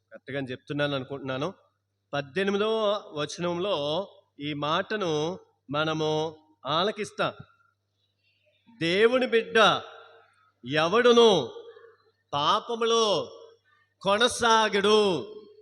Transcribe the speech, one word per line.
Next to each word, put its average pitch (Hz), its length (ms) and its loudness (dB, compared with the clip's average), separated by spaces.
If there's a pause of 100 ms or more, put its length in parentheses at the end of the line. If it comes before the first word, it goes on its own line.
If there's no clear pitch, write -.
(120)
కరెక్ట్‌గా 131 280 -10
చెప్తున్నాను 143 540 -6
అనుకుంటున్నాను, 135 600 -8 (580)
పద్దెనిమిదవ 202 920 -2 (100)
వచనంలో 170 920 -4 (320)
ఈ 147 140 -6
మాటను 165 840 -2 (320)
మనము 156 720 -2 (240)
ఆలకిస్తాం. 190 680 -2 (1500)
"దేవుని 220 460 2
బిడ్డ 220 560 2 (880)
ఎవడును 208 800 4 (800)
పాపములో 214 1000 0 (680)
కొనసాగడు." 208 1300 2 (280)